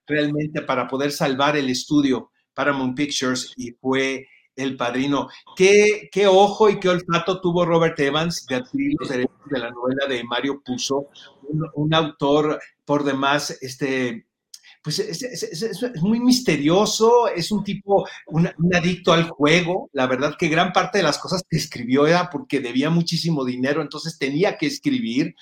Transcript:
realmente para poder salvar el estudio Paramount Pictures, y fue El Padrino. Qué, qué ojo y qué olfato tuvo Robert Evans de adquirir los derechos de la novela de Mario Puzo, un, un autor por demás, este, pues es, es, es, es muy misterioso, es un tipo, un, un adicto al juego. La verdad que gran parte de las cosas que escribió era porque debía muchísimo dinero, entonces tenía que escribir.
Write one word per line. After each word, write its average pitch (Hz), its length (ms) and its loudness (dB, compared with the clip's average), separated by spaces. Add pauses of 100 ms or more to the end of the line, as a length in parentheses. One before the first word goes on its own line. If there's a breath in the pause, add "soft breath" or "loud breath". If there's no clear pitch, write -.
realmente 147 560 -2
para 127 240 -2
poder 135 240 -4
salvar 143 460 0
el 135 140 -2
estudio 127 600 0 (240)
Paramount 131 420 -2
Pictures, 131 600 -4
y 120 160 -12
fue 131 560 -4 (260 soft breath)
El 131 220 -6
Padrino. 131 500 -2 (300 loud breath)
Qué, 202 560 4
qué 202 160 4
ojo 202 420 6
y 202 80 -2
qué 190 100 0
olfato 175 520 0
tuvo 175 240 0
Robert 165 340 2
Evans 156 480 -2
de 131 80 -4
adquirir 139 460 -2
los 139 80 -8
derechos 127 260 -2 (160)
de 139 80 -2
la 117 140 -6
novela 127 360 -2
de 120 140 -2
Mario 123 420 -4
Puzo, 135 440 -4 (400 loud breath)
un, 156 260 -4
un 151 180 -2
autor 151 680 0 (260 loud breath)
por 143 160 0
demás, 139 480 0 (120)
este, 127 640 -4 (560 loud breath)
pues 151 160 -4
es, 170 240 -6
es, 247 200 -8
es, 196 400 -6
es 247 200 -6
muy 220 180 2
misterioso, 214 1080 4
es 175 220 -4
un 208 140 -2
tipo, 196 420 0 (200 loud breath)
un, 165 200 2 (120)
un 175 160 2
adicto 180 400 2
al 165 160 4
juego. 165 640 2
La 131 120 2
verdad 131 320 -2
que 170 100 0
gran 170 220 2
parte 190 280 0
de 180 60 2
las 147 120 2
cosas 180 320 -6
que 160 80 -2
escribió 131 500 0
era 170 220 2
porque 135 320 -4
debía 127 300 -2
muchísimo 165 520 0
dinero, 127 380 -2
entonces 160 380 -10
tenía 160 400 0
que 160 80 -2
escribir. 131 760 -2